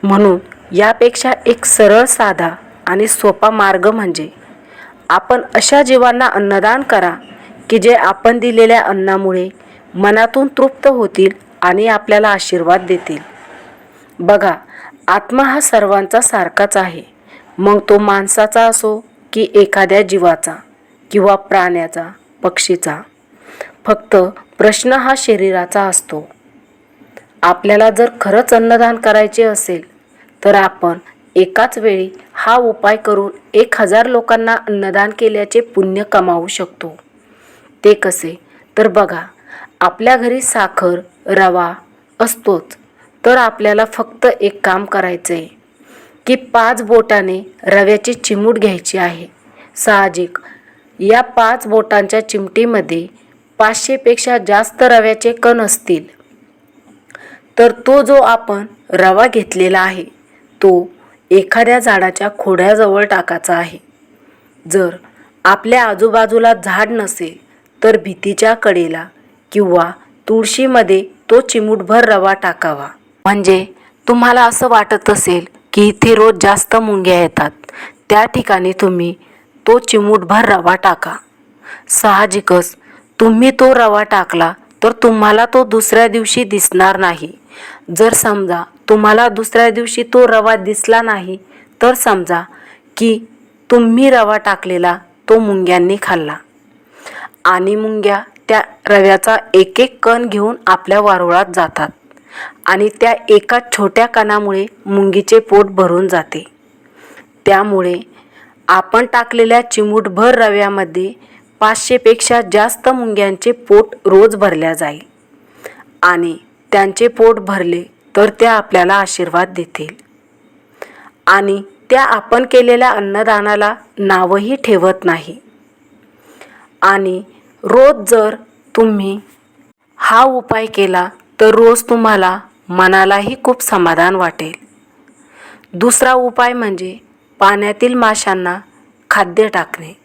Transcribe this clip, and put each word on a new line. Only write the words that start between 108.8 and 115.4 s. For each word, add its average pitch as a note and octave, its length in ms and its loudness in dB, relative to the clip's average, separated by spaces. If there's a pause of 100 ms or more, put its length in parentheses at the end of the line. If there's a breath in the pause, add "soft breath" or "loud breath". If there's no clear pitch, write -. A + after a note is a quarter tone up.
टाकलेल्या A#3 500 2
चिमूटभर G#3+ 760 0
रव्यामध्ये G3+ 720 -2 (480 soft breath)
पाचशे A3 360 0
पेक्षा A#3 440 2 (120)
जास्त G#3 360 0
मुंग्यांचे G#3+ 640 -2
पोट G#3+ 420 2 (120)
रोज G3+ 300 4
भरल्या E3 380 0
जाईल D3+ 260 -8 (1000 loud breath)